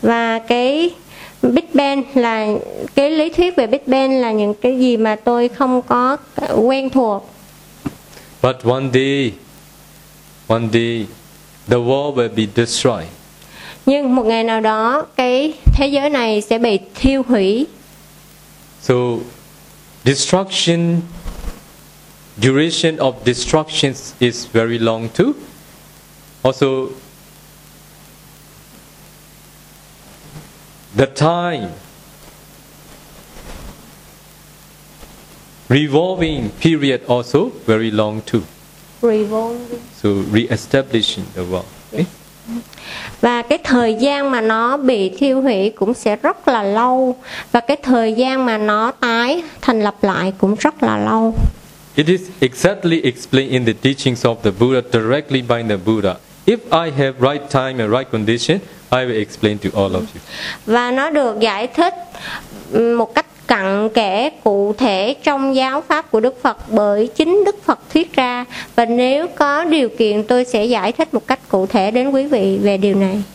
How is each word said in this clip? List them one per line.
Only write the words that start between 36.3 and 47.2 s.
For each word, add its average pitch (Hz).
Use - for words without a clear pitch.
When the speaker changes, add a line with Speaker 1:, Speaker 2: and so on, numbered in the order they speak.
Speaker 2:
period 139
also 135
very 110
long 107
too. 113
Speaker 1:
Revolving. 233
Speaker 2:
So 104
re-establishing 117
the 92
world. 90
Okay? 214
Speaker 1:
Và 240
cái 294
thời 240
gian 277
mà 240
nó 226
bị 247
thiêu 262
hủy 214
cũng 214
sẽ 208
rất 302
là 233
lâu. 247